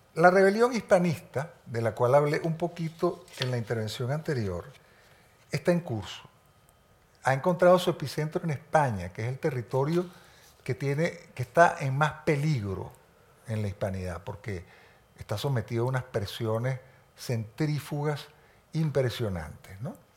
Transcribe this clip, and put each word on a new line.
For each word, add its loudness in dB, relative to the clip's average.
la 8
rebelión 6
hispanista, 0
de -6
la 0
cual 2
hablé 4
un -2
poquito -4
en -2
la -2
intervención -4
anterior, -4
está 0
en 2
curso. -8
Ha 2
encontrado 6
su -2
epicentro -4
en -2
España, 0
que -8
es -4
el -6
territorio 0
que -4
tiene, -2
que -6
está 6
en -2
más 2
peligro 0
en -4
la -2
hispanidad, -6
porque -10
está -6
sometido 0
a 0
unas -2
presiones -2
centrífugas -4
impresionantes, -2
¿no? -10